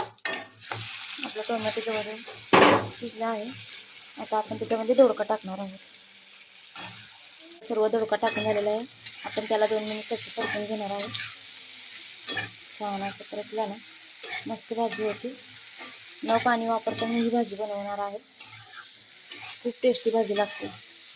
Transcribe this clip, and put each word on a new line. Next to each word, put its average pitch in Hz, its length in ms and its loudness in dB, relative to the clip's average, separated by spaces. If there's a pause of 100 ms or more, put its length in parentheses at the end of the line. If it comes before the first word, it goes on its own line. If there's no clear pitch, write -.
(1200)
आपला 214 240 -4
टोमॅटो 220 320 0
जवळ 214 220 0 (880)
शिजला 226 360 -4
आहे. 226 220 0 (760)
आता - 140 0
आपण 220 220 0
त्याच्यामध्ये 220 360 4
दोडका 220 340 8
टाकणार 196 300 -2
आहोत. 196 200 -6 (1900)
सर्व 220 200 4
दोडका 220 280 2
टाकून 214 280 2
झालेला 208 260 4
आहे. 214 100 2 (440)
आपण 214 200 -2
त्याला 214 220 4
दोन 214 180 4
मिनिट 214 280 -4
तशी - 180 -4
परतून 214 340 0
घेणार 208 260 -2
आहोत. 202 200 -2 (1700)
छान 202 240 -2
असं 202 340 -6
परतला 214 300 -2
ना, 196 80 -4 (720)
मस्त 220 260 -4
भाजी 220 300 2
होती. 214 340 -2 (880)
न 226 200 6
पाणी 226 240 4
वापरता 226 380 2
मी 233 140 2
ही 233 80 4
भाजी 220 280 2
बनवणार 202 420 -2
आहे. 202 360 -6 (1300)
खूप 240 100 0 (100)
टेस्टी 247 280 6
भाजी 208 260 4
लागते. - 300 0 (500)